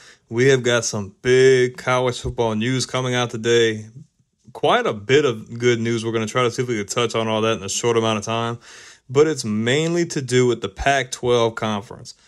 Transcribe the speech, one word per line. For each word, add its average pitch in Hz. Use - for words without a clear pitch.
we 123
have 131
got 120
some 101
big 127
college 127
football 120
news 120
coming 127
out 120
today. 113
Quite 214
a 139
bit 131
of 113
good 120
news. 113
We're 113
gonna 110
try 127
to 117
see 131
if 123
we 120
can 101
touch 120
on 113
all 110
that 110
in 95
a 98
short 117
amount 110
of -
time, 117
but 139
it's 147
mainly 143
to 160
do 127
with 117
the 92
Pac-twelve 123
conference. 104